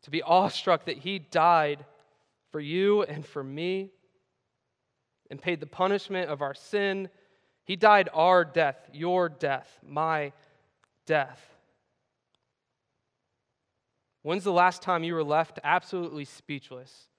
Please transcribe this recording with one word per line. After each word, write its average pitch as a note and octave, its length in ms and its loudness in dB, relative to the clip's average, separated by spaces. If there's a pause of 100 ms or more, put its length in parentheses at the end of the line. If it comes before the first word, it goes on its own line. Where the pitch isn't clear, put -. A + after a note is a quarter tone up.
to - 100 -20
be D#3+ 100 -4
awestruck F3 600 2
that D#3+ 140 -8
he F#3 200 -8
died D#3 640 2 (680)
for D#3 80 -8
you F#3+ 420 0
and D3+ 240 -8
for C#3+ 160 -10
me F3+ 480 -6 (1400)
and C3+ 120 -16
paid E3+ 160 -4
the C#3+ 80 -14
punishment F#3 640 -4
of C#3+ 100 -6
our C#3 140 -6
sin. G3 540 -4 (560)
He F#3+ 100 -4
died G3+ 400 6
our F3 300 6
death, C#3+ 340 0 (140)
your F3 360 -2
death, C#3 400 -6 (160)
my D3+ 480 -4 (760)
death. C3+ 380 -2 (2750)
When's F3 220 -4
the G3 80 0
last F3 280 4
time F3 220 -2
you E3+ 120 -6
were D#3+ 100 -2
left D#3 400 -2
absolutely D#3+ 600 -4
speechless? - 840 -16 (100)